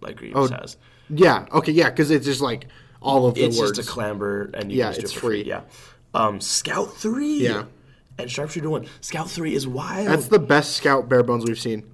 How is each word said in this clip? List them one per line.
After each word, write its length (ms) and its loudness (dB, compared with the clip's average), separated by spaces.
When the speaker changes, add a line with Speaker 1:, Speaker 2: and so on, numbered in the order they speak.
Speaker 1:
like 140 -12
Grievous 340 -2
Speaker 2:
Oh, 40 -6
Speaker 1:
has. 220 -14
Speaker 2:
yeah. 460 4
Okay, 180 2
yeah, 180 6
'cause 200 2
it's 160 4
just, 160 0
like, 240 -2
all 280 4
of 80 4
the 80 2
Speaker 1:
It's 140 2
Speaker 2:
words. 200 2
Speaker 1:
just 100 -8
a 40 -8
clamber, 600 -4
and 200 -8
you 60 0
Speaker 2:
Yeah, 80 2
Speaker 1:
can 80 -6
just 60 -6
do 40 -6
Speaker 2:
it's 80 -8
Speaker 1:
it 80 -10
for 80 -4
free. 160 0
Speaker 2:
free. 60 -8
Speaker 1:
Yeah. 100 -6
Um, 280 0
Scout 560 -4
three. 480 -2
Speaker 2:
Yeah. 180 0
Speaker 1:
And 100 -10
Sharpshooter 400 -6
one. 180 -4
Scout 300 -8
three 240 -4
is 140 -2
wild. 400 -4
Speaker 2:
That's 180 2
the 140 6
best 360 2
Scout 320 2
bare 140 6
bones 220 0
we've 160 -2
seen. 340 -6